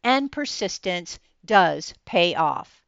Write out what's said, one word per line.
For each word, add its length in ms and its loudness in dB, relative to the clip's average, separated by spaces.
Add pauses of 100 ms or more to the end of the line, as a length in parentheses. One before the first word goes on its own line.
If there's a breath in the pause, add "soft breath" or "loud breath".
and 300 0
persistence 880 -6 (240)
does 500 2 (100)
pay 300 2
off. 540 -4